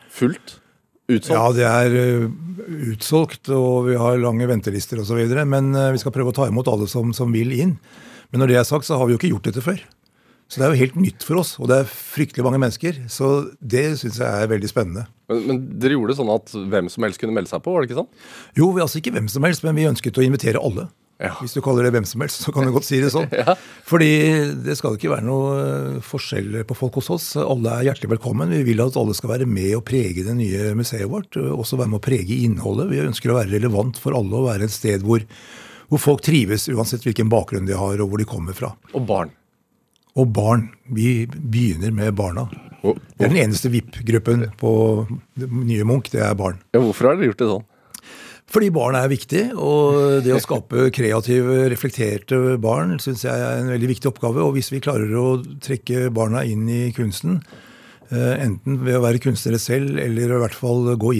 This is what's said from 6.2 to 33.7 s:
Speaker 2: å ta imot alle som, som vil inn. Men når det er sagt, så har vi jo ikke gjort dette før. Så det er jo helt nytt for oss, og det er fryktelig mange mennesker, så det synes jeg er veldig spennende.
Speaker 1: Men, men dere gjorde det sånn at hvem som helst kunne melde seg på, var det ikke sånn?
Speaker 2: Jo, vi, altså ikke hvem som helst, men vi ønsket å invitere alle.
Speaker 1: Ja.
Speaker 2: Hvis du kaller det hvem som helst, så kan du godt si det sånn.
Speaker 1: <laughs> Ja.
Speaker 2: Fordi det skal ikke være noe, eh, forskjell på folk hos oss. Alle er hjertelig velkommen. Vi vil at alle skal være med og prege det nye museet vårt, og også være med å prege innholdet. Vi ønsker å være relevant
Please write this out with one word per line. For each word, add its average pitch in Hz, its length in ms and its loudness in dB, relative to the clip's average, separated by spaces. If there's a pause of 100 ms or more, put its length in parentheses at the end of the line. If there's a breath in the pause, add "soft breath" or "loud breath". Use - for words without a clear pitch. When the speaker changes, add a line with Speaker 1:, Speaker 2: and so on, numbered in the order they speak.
Speaker 2:
å 120 80 -4
ta 139 80 2
imot 123 240 0
alle 107 180 2
som, 117 300 -2
som 120 160 0
vil 120 240 0
inn. 160 220 2 (500 loud breath)
Men 131 160 2
når 123 80 6
det 123 80 8
er 117 80 0
sagt, 147 160 0
så 143 160 0
har 123 80 4
vi 117 80 4
jo - 40 -2
ikke 180 120 2
gjort - 160 -4
dette 117 160 -6
før. 185 160 -2 (680 soft breath)
Så - 80 -10
det 131 80 4
er 160 60 4
jo 131 100 4
helt 131 160 0
nytt - 260 0
for 165 140 0
oss, - 180 -4
og 123 140 -2
det 127 100 8
er 131 80 -2
fryktelig - 560 -4
mange 131 160 2
mennesker, 147 360 -2 (120)
så 135 200 -2 (280)
det 139 400 -2
synes 110 240 -6
jeg 123 60 -2
er 107 240 -2
veldig 104 180 -2
spennende. 104 360 -4 (260)
Speaker 1:
Men, 117 160 0
men 131 140 0 (200)
dere 135 140 4
gjorde 117 180 0
det 131 60 -2
sånn 117 100 0
at 107 220 0 (180)
hvem 92 240 0
som 113 140 -2
helst 98 140 -6
kunne 113 120 -2
melde 98 160 -2
seg - 140 -6
på, 175 100 -2
var 175 80 2
det 120 80 -2
ikke 123 120 -4
sånn? - 100 -10 (480 loud breath)
Speaker 2:
Jo, 160 160 6
vi, 180 80 2
altså 160 160 -2
ikke 139 160 -4
hvem 110 160 -2
som 139 160 0
helst, 175 180 0
men 156 140 2
vi 156 100 2
ønsket 123 300 -2
å 131 60 6
invitere 123 360 0
alle. 104 300 -4 (320)
Speaker 1:
Ja. 95 160 -4
Speaker 2:
Hvis 123 160 -12
du 139 80 -2
kaller 123 240 2
det 123 80 2
hvem 110 100 2
som 113 160 -6
helst, - 220 -6
så 147 100 -4
kan 135 140 0
du 131 80 0
godt 131 100 0
si 135 160 0
det 139 140 2
sånn. 156 200 -2
Speaker 1:
<laughs> 107 40 2
Ja. 160 160 4 (320 loud breath)
Speaker 2:
Fordi 160 240 6 (560)
det 147 100 -2
skal 110 220 -2
ikke 156 160 0
være 107 100 -4
noe, 135 380 0
eh, 135 420 -4
forskjell 104 540 -6 (100)
på 123 80 -4
folk 131 220 -4
hos - 160 -6
oss. 165 120 -8 (120)
Alle 120 400 0
er 127 80 0
hjertelig 127 300 -2
velkommen. 127 360 -2
Vi 156 140 2
vil 117 160 2
at 131 160 0
alle 107 180 0
skal 113 160 -6
være 127 160 -2
med 98 300 0
og 104 100 -10
prege 95 380 -2
det 117 100 -4
nye 104 400 -2
museet 110 320 -4
vårt, 185 300 -6
og 135 240 -4
også 127 160 -4
være 107 160 0
med 101 60 -4
å - 100 -4
prege 117 340 0
innholdet. 107 460 0
Vi 139 160 0
ønsker 120 260 0
å 123 60 4
være 101 160 0
relevant 110 480 0